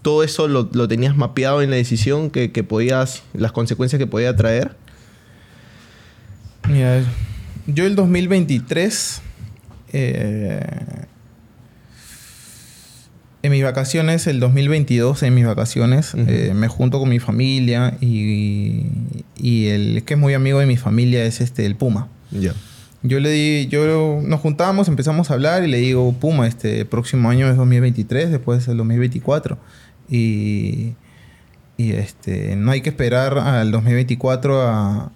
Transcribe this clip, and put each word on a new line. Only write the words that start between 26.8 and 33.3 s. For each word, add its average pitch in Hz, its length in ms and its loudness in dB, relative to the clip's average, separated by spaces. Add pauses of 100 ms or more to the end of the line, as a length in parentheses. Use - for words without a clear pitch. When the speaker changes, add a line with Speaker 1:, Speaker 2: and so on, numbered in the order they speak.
Speaker 2:
próximo 117 460 0
año 131 180 4
es 127 80 4
dos 131 100 4
mil 123 140 4
veintitrés, 123 500 0
después 123 320 0
es 123 60 -4
el 117 80 -2
dos 113 100 -2
mil 117 120 0
veinticuatro. 127 580 -2 (540)
Y, 107 800 -2 (880)
y, 113 140 0
este, 98 640 -4
no 107 160 0
hay 135 100 -2
que 156 80 -4
esperar 131 480 0